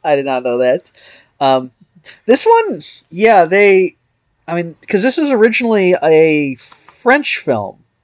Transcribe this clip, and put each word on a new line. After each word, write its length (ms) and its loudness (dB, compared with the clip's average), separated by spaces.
I 120 -2
did 100 -4
not 160 -4
know 160 -2
that. 320 -2
Um, 300 0
this 220 0
one, 360 0
yeah, 340 2
they, 520 2
I 80 -8
mean, 220 -8
'cause 160 -2
this 160 -2
is 120 -2
originally 720 0
a 520 0
French 840 -4
film, 400 -6